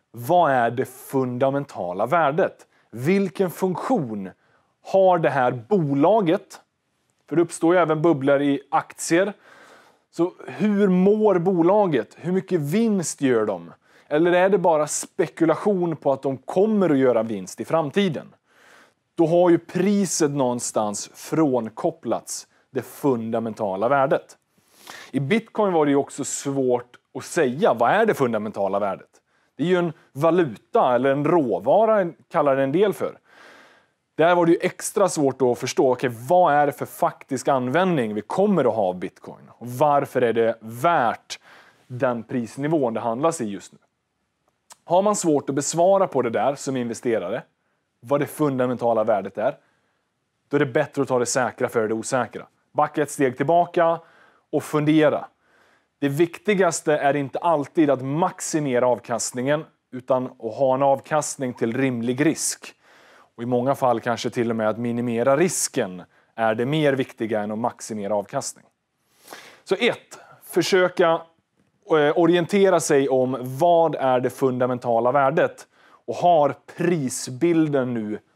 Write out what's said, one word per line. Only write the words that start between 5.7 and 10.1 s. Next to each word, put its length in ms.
För 80
det 60
uppstår 320
ju 60
även 220
bubblor 400
i 180
aktier. 640